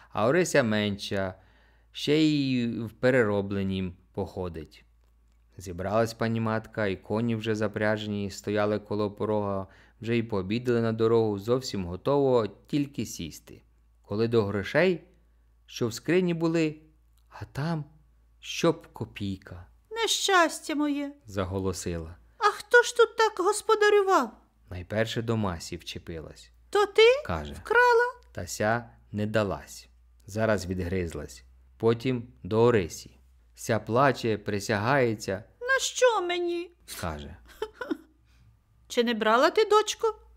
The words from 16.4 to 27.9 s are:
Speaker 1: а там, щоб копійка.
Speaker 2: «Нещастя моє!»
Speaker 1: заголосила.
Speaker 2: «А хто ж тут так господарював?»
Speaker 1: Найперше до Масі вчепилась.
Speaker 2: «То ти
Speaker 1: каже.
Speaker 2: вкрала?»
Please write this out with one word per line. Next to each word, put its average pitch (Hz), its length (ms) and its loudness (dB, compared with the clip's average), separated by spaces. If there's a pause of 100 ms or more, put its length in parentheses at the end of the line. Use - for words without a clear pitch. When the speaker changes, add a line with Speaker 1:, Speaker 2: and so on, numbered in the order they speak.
Speaker 1:
а - 160 -14
там, 156 400 -4 (540)
щоб - 540 -2
копійка. 95 720 -10 (260)
Speaker 2:
«Нещастя 370 840 0
моє!» 285 360 -2 (140)
Speaker 1:
заголосила. 92 920 -4 (220)
Speaker 2:
«А - 60 -2
хто 440 400 4
ж - 140 -4
тут 453 200 2
так 440 220 0
господарював?» 415 920 2 (380)
Speaker 1:
Найперше 107 520 -4
до 113 160 -2
Масі 90 400 -4
вчепилась. - 760 -14 (180)
Speaker 2:
«То 403 160 2
ти 403 160 2 (240)
Speaker 1:
каже. - 280 -4
Speaker 2:
вкрала?» 480 600 2 (180)